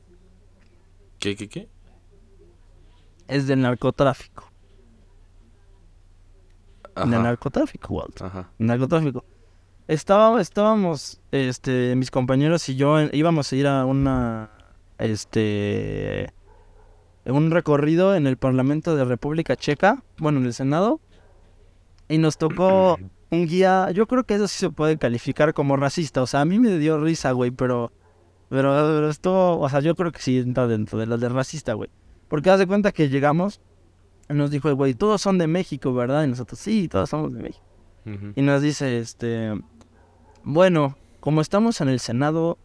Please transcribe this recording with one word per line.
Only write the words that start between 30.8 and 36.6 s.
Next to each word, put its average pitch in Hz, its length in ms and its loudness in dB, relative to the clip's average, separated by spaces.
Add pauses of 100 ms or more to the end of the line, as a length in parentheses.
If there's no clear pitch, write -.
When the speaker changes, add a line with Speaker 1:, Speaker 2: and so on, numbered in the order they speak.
Speaker 2:
de 110 80 -4
las 117 120 -2
de 120 100 -2
racista, 131 440 -4
güey, 104 160 -8 (380)
porque 160 240 2
haz 196 80 6
de 190 80 2
cuenta 196 240 0
que 151 180 0
llegamos, 151 500 0 (680)
y 147 60 -4
nos 143 160 0
dijo 147 180 0
el 143 60 2
güey, 135 180 2
"Todos 202 260 0
son 190 200 2
de 165 80 2
México, 156 480 -2
¿verdad?" 131 280 0
Y 147 40 0
nosotros, 123 320 -6
"Sí, 208 280 -2